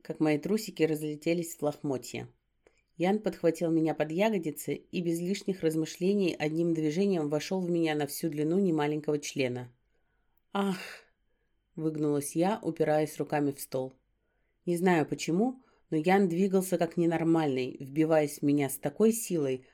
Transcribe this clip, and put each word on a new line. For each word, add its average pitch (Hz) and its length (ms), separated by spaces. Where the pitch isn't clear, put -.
как - 160
мои 156 180
трусики 180 460
разлетелись 156 720
в - 80
лохмотья. 131 680
Ян 190 220
подхватил 170 500
меня 160 240
под 156 160
ягодицы 165 640
и - 260
без 165 200
лишних 190 420
размышлений 165 720
одним 165 380
движением 160 540
вошел 151 320
в 175 100
меня 165 240
на 147 140
всю - 200
длину 151 300
немаленького 151 640
члена. 123 520
«Ах!» 202 520
выгнулась 151 580
я, 185 260
упираясь 156 580
руками 147 340
в 135 80
стол. 131 340
Не 175 100
знаю 170 300
почему, 185 560
но 160 60
Ян 185 320
двигался 185 480
как 170 200
ненормальный, 160 840
вбиваясь 151 600
в - 40
меня 143 260
с 135 80
такой 214 360
силой, 143 600